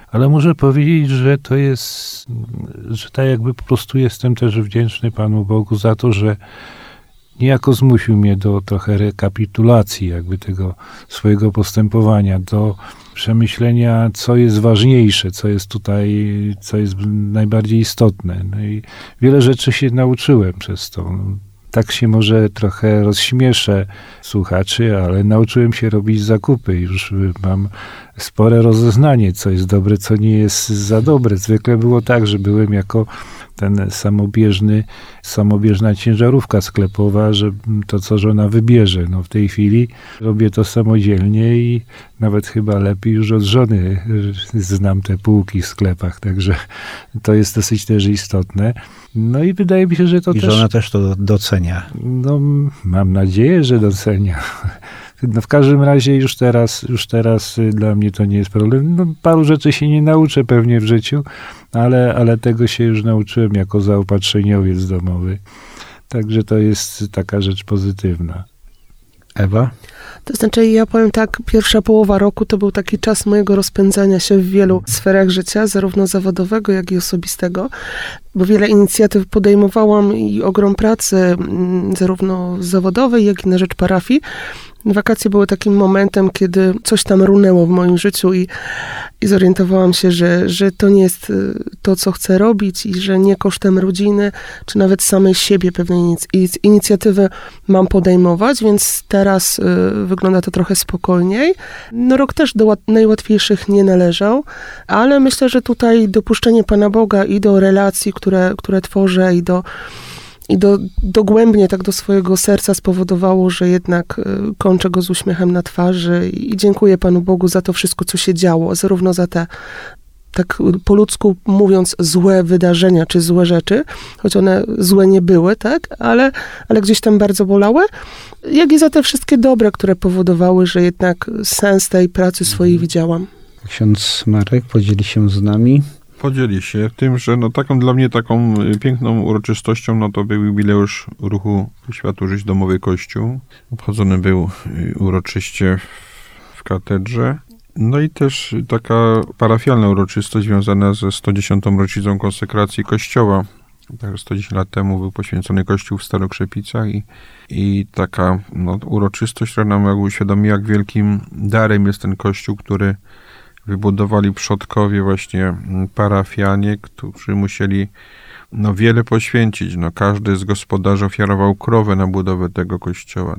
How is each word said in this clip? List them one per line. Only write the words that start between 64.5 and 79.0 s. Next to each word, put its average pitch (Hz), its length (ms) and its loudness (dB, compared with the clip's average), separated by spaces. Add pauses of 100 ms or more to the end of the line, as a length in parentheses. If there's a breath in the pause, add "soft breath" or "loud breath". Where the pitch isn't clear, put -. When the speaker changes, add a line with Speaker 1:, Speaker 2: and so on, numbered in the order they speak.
Speaker 1:
domowy. 90 520 -4 (680 loud breath)
Także 110 360 -2
to 110 140 0
jest 107 540 -2
taka 98 280 -4
rzecz 95 240 -4
pozytywna. 92 800 -4 (920)
Speaker 2:
Ewa? 107 360 0 (540 loud breath)
Speaker 3:
To 277 100 -6
znaczy, 226 320 2
ja 220 200 4
powiem 226 240 2
tak, 220 360 -2
pierwsza 220 360 2
połowa 208 360 4
roku 202 260 0
to 202 140 -2
był 202 140 -2
taki 202 260 -4
czas - 280 -2
mojego 202 300 2
rozpędzania 196 640 2
się 196 180 2
w 185 120 0
wielu 190 260 2
Speaker 2:
Mhm. - 180 -6
Speaker 3:
sferach 190 340 2
życia, 185 380 -2
zarówno 196 400 0
zawodowego, 190 640 -2
jak 185 200 -4
i 185 40 0
osobistego, 180 720 -6 (640 loud breath)
bo 185 100 0
wiele 202 240 4
inicjatyw 202 580 2